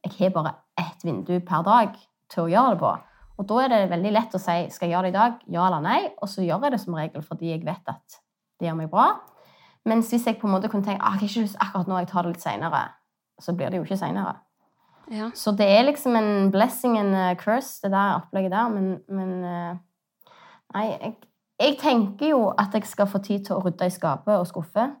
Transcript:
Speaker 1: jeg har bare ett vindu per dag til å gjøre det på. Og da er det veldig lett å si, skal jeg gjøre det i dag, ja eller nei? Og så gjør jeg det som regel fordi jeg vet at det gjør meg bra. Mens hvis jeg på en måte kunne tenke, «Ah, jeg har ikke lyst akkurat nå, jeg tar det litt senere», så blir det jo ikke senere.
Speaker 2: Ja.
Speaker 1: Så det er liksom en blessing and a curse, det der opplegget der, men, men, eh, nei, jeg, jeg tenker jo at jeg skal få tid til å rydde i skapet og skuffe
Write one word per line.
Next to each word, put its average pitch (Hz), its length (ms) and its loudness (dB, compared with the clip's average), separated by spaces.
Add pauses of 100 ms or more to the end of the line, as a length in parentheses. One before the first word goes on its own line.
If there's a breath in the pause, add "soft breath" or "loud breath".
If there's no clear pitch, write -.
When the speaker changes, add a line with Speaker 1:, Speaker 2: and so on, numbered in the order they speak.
Speaker 1:
jeg - 160 -8
har 190 160 4
bare 160 200 -2 (240)
ett 165 260 -8
vindu 165 320 -2 (100)
per 160 180 0
dag 214 300 4 (360)
til 170 160 -4
å 165 40 -2
gjøre 233 220 6
det 170 80 0
på. 123 120 2 (460 soft breath)
Og 196 100 -6
da 214 120 0
er 262 100 2
det 202 220 4
veldig 175 220 0
lett 233 200 0
å 208 80 -4
si, - 140 0 (140)
skal - 180 -6
jeg 170 80 0
gjøre 185 140 0
det 180 40 -2
i 190 40 0
dag, 233 160 4 (140)
ja 170 200 0
eller 165 140 2
nei? 220 180 2 (220)
Og 196 80 -6
så - 120 -6
gjør 180 220 0
jeg 285 80 2
det 202 100 -2
som 175 140 -6
regel 156 260 -6
fordi 165 300 -8
jeg 165 140 -6
vet - 260 -8
at - 260 -16 (440)
det 170 80 -2
gjør 160 80 -4
meg 160 140 -6
bra. 233 160 4 (800 soft breath)
Mens 226 240 2
hvis 233 160 0
jeg 226 140 0
på 208 80 -2
en 196 60 2
måte 196 160 0
kunne 202 160 -2
tenke, 196 160 -4
«Ah, 196 160 0
jeg - 20 -2
har 208 80 -2
ikke 220 160 -2
lyst 202 160 -4
akkurat 190 300 -2
nå, 185 80 -2
jeg 175 100 -2
tar 190 160 0
det 175 120 -2
litt - 80 -18
senere», 143 380 -4 (600)
så - 160 -6
blir 135 120 -4
det 185 100 -4
jo 160 40 -4
ikke 190 140 -4
senere. 185 380 -4 (720)
Speaker 2:
Ja. 220 240 -8
Speaker 1:
Så - 240 -2
det 208 100 4
er 202 160 8
liksom 269 320 2
en 202 360 4
blessing 233 480 2
and 196 160 2
a 185 200 2
curse, 233 460 -4
det 196 100 -2
der 196 300 2
opplegget 190 320 -4
der, 233 160 0
men, 190 220 -2 (180)
men, 190 220 -4 (120)
eh, 175 340 -6 (960 soft breath)
nei, 214 180 -2
jeg, - 240 -8 (440)
jeg 285 200 4
tenker 240 500 2
jo 269 120 4 (160)
at 202 160 -2
jeg 214 120 0
skal 202 240 0
få 196 100 -2
tid 202 260 -2
til 185 120 -2
å 190 80 -2
rydde 180 200 0
i 180 80 0
skapet 185 440 0
og 175 100 0
skuffe 190 380 -2 (160)